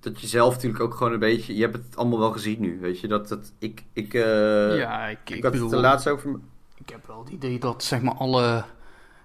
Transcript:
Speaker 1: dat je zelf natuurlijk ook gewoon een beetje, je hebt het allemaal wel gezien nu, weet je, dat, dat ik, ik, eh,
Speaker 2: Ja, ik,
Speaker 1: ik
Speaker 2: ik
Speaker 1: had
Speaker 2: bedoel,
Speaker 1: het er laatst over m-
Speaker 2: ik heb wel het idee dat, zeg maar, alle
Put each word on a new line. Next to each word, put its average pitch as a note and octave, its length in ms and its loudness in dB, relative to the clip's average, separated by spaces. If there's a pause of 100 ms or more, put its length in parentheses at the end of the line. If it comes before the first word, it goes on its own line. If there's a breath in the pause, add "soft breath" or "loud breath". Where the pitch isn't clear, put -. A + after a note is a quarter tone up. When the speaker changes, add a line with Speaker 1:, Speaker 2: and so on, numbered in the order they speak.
Speaker 1:
dat A2 200 -10
je A2+ 60 -10
zelf A#2+ 280 4
natuurlijk A#2+ 280 -2
ook A#2 120 -2
gewoon A#2 180 0
een A2+ 60 -2
beetje, A2 380 2
je A2 60 2
hebt A2+ 140 0
het - 200 -12
allemaal A#2+ 220 2
wel A2 140 2
gezien G#2+ 280 -4
nu, F#2 200 -2
weet F2+ 200 -4
je, A2 80 -8
dat, G#2 200 -2
dat - 300 -8
ik, - 340 -10
ik, G#2+ 220 -6
eh, G#2+ 640 4
Speaker 2:
Ja, A2 300 -2
ik, G#2+ 180 -8
Speaker 1:
ik - 120 -10
Speaker 2:
ik - 60 -8
Speaker 1:
had B2+ 100 2
Speaker 2:
bedoel, A#2+ 140 0
Speaker 1:
het A#2+ 100 0
er B2+ 60 4
laatst C3 260 6
over C#3+ 220 -2
m- - 120 -6 (320)
Speaker 2:
ik - 140 -20
heb - 180 -18
wel A2 120 -18
het B2 140 -16
idee B2+ 260 -4
dat, B2 260 -4
zeg B2+ 180 0
maar, B2+ 120 2
alle B2 500 2 (600 soft breath)